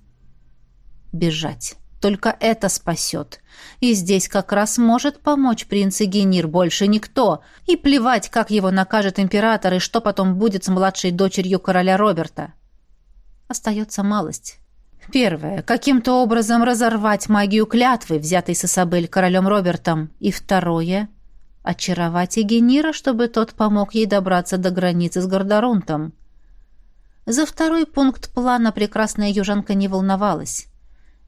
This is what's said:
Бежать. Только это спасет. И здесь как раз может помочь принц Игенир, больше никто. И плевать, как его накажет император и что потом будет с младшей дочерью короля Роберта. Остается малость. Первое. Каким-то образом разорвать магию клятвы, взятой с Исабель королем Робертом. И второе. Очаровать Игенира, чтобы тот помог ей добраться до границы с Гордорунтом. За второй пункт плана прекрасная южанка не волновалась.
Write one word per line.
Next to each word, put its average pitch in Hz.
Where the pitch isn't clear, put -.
Бежать. 160
Только 208
это 220
спасет. -
И 247
здесь 190
как -
раз 208
может 240
помочь 269
принц 196
Игенир, 190
больше 175
никто. 208
И 339
плевать, 254
как 220
его 196
накажет 190
император 202
и 185
что 240
потом 196
будет 196
с -
младшей 190
дочерью 185
короля 185
Роберта. 165
Остается 214
малость. 202
Первое. 185
Каким-то 254
образом 233
разорвать 220
магию 208
клятвы, 240
взятой 175
с 170
Исабель 175
королем 185
Робертом. 175
И 202
второе. 175
Очаровать 175
Игенира, 240
чтобы 240
тот 226
помог 208
ей 220
добраться 190
до 185
границы 175
с 185
Гордорунтом. 190
За 254
второй 320
пункт -
плана 247
прекрасная 208
южанка 202
не 196
волновалась. 190